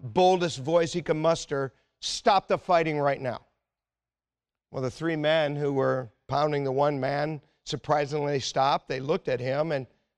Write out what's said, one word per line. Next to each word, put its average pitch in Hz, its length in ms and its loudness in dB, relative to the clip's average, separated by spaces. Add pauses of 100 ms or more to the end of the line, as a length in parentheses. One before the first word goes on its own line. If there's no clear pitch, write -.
boldest 175 580 4
voice 160 340 2
he 180 80 -2
could 156 140 -2
muster, 156 580 -2 (280)
"Stop - 480 2
the 190 100 2
fighting 160 400 2
right 139 220 0
now." 127 260 -8 (1300)
Well, 139 100 -6
the 127 80 -2
three 160 240 -4
men 151 400 2
who 143 180 -2
were 131 380 0 (160)
pounding 143 380 0
the 135 80 -2
one 143 260 0
man 143 420 -4 (220)
surprisingly 147 800 -2
stopped. 139 480 0
They 131 100 -4
looked 147 300 -4
at 127 100 -2
him, 135 320 -2
and 135 160 -4 (320)